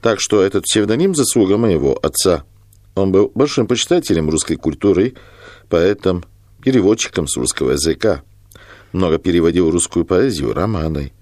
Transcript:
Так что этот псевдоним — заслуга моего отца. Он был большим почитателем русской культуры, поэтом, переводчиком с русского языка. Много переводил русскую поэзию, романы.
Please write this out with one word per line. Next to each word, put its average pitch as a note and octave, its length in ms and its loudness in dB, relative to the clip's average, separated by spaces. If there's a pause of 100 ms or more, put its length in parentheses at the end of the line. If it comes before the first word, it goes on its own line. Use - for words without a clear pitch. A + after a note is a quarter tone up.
Так A2 160 2
что G2+ 220 2
этот G2 220 0
псевдоним — A#2 500 0
заслуга A2 420 2
моего E2 460 0
отца. D#2+ 420 -2 (500)
Он G2 160 0
был G2 240 2
большим B2+ 320 0
почитателем G#2+ 600 0
русской D#2 280 -2
культуры, F#2+ 580 0 (560)
поэтом, F2+ 560 0 (360)
переводчиком G#2+ 640 0
с - 120 -8
русского B1+ 320 -4
языка. D2+ 520 -2 (680)
Много F2 240 0
переводил E2+ 540 2
русскую E2+ 340 -2
поэзию, F2+ 480 -2
романы. D#2 680 -4